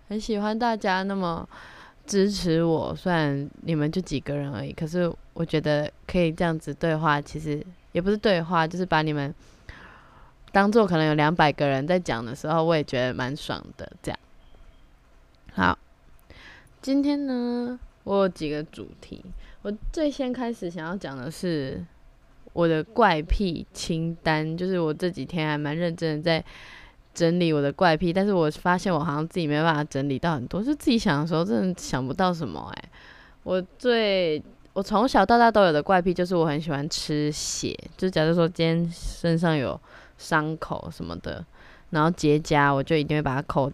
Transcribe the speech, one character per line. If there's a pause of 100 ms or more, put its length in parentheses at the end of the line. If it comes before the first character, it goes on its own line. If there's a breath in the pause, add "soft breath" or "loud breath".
很
喜
欢
大
家
那
么 (580 loud breath)
支
持
我，
虽
然 (120)
你
们
就
几
个
人
而
已，
可
是 (200)
我
觉
得 (160)
可
以
这
样
子
对
话，
其
实 (260)
也
不
是
对
话，
就
是
把
你
们 (1160 loud breath)
当
作
可
能
有
两
百
个
人
在
讲
的
时
候，
我
也
觉
得
蛮
爽 (160)
的， (100)
这
样。 (1400)
好， (1040 loud breath)
今
天
呢， (240)
我
有
几
个
主 (120)
题， (380 soft breath)
我 (200)
最
先
开
始
想
要
讲
的
是 (680)
我
的
怪
癖
清
单，
就
是
我
这
几
天
还
蛮
认
真
的
在 (680 loud breath)
整
理
我
的
怪
癖，
但
是
我
发
现
我
好
像
自
己
没
办
法
整
理
到
很
多，
就
自
己
想
的
时
候
真
的
想
不
到
什
么
欸。 (560 loud breath)
我 (140)
最， (300)
我
从
小
到
大
都
有
的
怪
癖
就
是
我
很
喜
欢
吃
血， (180)
就
假
如
说
今
天
身
上
有 (380 loud breath)
伤
口
什
么
的， (460 loud breath)
然
后
结
痂，
我
就
一
定
会
把
它
抠